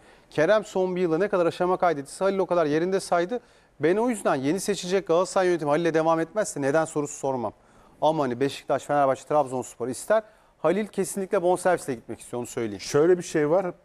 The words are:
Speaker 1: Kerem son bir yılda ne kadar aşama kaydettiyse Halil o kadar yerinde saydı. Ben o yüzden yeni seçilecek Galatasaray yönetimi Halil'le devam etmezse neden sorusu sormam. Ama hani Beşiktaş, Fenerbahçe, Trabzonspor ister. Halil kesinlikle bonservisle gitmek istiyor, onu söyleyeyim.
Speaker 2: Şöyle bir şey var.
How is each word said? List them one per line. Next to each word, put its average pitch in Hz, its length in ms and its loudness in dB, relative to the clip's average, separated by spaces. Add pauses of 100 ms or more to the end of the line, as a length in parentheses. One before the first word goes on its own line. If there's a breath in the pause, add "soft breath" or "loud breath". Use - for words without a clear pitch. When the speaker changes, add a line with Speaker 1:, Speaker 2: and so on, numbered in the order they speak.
(300 soft breath)
Speaker 1:
Kerem 190 340 2
son 185 320 -2
bir 180 40 -2
yılda 165 180 0
ne 196 100 0
kadar 180 180 2
aşama 175 300 0
kaydettiyse 160 480 -2
Halil 196 140 0
o 185 80 0
kadar 175 200 2
yerinde 175 340 0
saydı. 185 400 -2 (400 soft breath)
Ben 165 160 4
o 233 120 0
yüzden 202 260 0
yeni 147 260 0
seçilecek 180 460 -2
Galatasaray 180 400 2
yönetimi 170 220 0
Halil'le 160 260 2
devam 160 260 2
etmezse 165 420 -4
neden 147 220 2
sorusu 147 340 -6
sormam. 127 340 -4 (500 soft breath)
Ama 156 200 2
hani 123 180 -2
Beşiktaş, 139 440 -2
Fenerbahçe, 139 400 2
Trabzonspor 131 640 -2
ister. 214 340 0 (360 soft breath)
Halil 190 280 0
kesinlikle 190 560 -2
bonservisle 175 520 2
gitmek 113 260 -12
istiyor, 123 200 -8
onu 117 60 -6
söyleyeyim. 107 340 -6
Speaker 2:
Şöyle 170 380 4
bir 175 40 -6
şey 147 280 0
var. 180 240 0 (100)